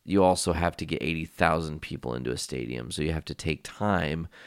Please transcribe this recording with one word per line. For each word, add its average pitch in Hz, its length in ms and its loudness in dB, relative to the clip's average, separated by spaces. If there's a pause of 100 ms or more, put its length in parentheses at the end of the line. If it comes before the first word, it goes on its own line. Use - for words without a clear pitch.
you 95 200 4
also 92 280 6
have 82 240 0
to - 80 -6
get 73 180 -4
eighty 80 220 -2
thousand 80 560 0
people 62 340 -8
into 62 180 -4
a 67 40 -4
stadium. 60 540 -6
So - 120 -4
you 78 100 0
have 78 140 -2
to 78 80 -8
take 80 280 -2
time 82 640 -2 (200)